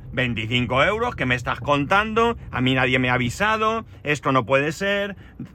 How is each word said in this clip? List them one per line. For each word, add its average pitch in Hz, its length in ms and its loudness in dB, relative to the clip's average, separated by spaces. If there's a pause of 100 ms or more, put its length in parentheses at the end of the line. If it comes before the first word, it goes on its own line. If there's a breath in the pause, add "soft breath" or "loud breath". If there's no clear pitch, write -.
(140)
"Veinticinco 123 680 0
euros, 220 320 0
¿qué 139 100 -2
me 127 100 2
estás 123 240 -4
contando? 214 800 2 (140 loud breath)
A 120 100 -4
mí 127 140 2
nadie 127 240 2
me 127 100 2
ha 127 60 4
avisado, 220 680 0 (200 loud breath)
esto 147 280 0
no 131 140 2
puede 139 260 2
ser", 202 460 -2 (380 loud breath)